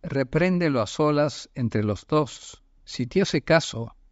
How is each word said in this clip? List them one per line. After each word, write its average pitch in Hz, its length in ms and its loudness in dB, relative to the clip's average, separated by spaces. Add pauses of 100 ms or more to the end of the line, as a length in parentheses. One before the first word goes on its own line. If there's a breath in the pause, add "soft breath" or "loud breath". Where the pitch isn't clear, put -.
repréndelo 156 760 0
a 104 60 0
solas 147 680 0
entre 113 260 0
los 104 260 -2
dos. - 540 -2 (220)
Si - 240 -6
te 185 140 2
hace 165 200 0
caso, 120 540 0 (160)